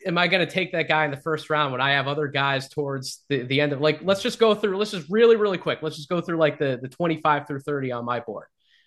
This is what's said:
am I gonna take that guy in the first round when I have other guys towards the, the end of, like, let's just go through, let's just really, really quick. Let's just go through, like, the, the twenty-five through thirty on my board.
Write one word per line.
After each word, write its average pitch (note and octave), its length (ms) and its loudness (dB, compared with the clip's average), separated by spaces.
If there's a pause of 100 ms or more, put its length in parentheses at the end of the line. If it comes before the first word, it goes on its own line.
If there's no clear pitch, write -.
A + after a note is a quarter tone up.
am F3 140 0
I F3+ 80 4
gonna F3 180 2
take F#3 280 -4
that D#3+ 140 -2
guy D#3 180 2
in C#3+ 60 -2
the C#3 60 -8
first D3+ 320 -6
round D3 220 0
when B2+ 100 -2
I C#3 120 2
have C3+ 140 0
other D3 200 -2
guys C#3 420 -2
towards C3+ 600 -8
the, C3 120 0
the C3+ 200 0
end D3 120 2
of, C3+ 80 -4
like, D3+ 220 2
let's G3 180 0
just - 180 -4
go A3 140 6
through, G3+ 240 0
let's G#3 140 -2
just D#3+ 180 -8
really, A3+ 260 8
really G#3 220 2
quick. C#3 240 -2
Let's D#3 160 -6
just D3 100 -14
go F3 140 -2
through, E3+ 160 -4
like, D3+ 220 4
the, C3+ 200 0
the C3 80 -10
twenty-five D#3 600 0
through C#3 140 -6
thirty C#3 300 -4
on A#2+ 140 -6
my A#2+ 140 -2
board. - 260 -10 (420)